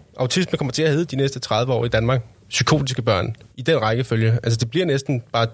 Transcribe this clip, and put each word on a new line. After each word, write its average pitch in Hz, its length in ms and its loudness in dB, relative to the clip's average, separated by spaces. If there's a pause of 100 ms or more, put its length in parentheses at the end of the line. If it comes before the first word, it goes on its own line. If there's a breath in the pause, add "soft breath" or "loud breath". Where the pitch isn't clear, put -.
(160)
autisme 170 420 -2
kommer 131 140 -4
til 151 100 -2
at 160 80 2
hedde 151 140 2
de 135 120 -6
næste 139 240 -2
tredive 120 320 -2
år 117 120 0
i 117 40 -2
Danmark, 113 320 2 (280)
psykotiske 139 540 0
børn, 110 340 0 (200)
i 131 60 -14
den 139 200 2
rækkefølge. 113 500 2 (100)
Altså, 113 160 0
det 113 120 -2
bliver 180 160 0
næsten 139 360 -2 (100)
bare 117 220 2